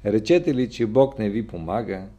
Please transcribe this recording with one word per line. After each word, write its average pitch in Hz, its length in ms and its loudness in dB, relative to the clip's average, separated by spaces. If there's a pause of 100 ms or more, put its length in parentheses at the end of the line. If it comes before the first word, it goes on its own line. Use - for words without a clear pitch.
Речете 135 500 2
ли, 123 140 0
че 120 180 -2
Бог 131 320 4
не 107 100 0
ви 107 180 -4
помага 95 600 -6 (120)